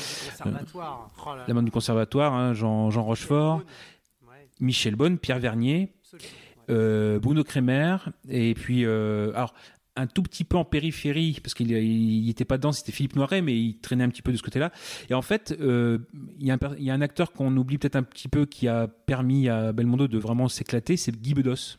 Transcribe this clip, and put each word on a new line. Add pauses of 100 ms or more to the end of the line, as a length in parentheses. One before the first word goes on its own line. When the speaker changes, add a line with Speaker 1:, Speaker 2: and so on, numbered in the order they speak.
(380)
Speaker 1:
je
Speaker 2:
la
bande
du
conservatoire. (160)
Oh
là
Speaker 1:
la
bande
Speaker 2:
là.
Speaker 1:
du
conservatoire,
hein,
Jean,
Jean
Speaker 2:
Michel
Speaker 1:
Rochefort,
Speaker 2:
Beaune. (600)
Ouais. (120)
Speaker 1:
Michel
Beaune,
Pierre
Vernier, (120)
Speaker 2:
Absolument, (400)
ouais.
Speaker 1:
euh,
Bruno
Kremer, (320)
et
puis,
euh,
alors, (420)
un
tout
petit
peu
en
périphérie,
parce
qu'il,
il,
il
était
pas
dedans,
c'était
Philippe
Noiret,
mais
il
traînait
un
petit
peu
de
ce
côté-là. (380)
Et
en
fait,
euh, (400)
il
y
a
un
per-,
il
y
a
un
acteur
qu'on
oublie
peut-être
un
petit
peu
qui
a
permis
à
Belmondo
de
vraiment
s'éclater,
c'est (100)
Guy
Bedos.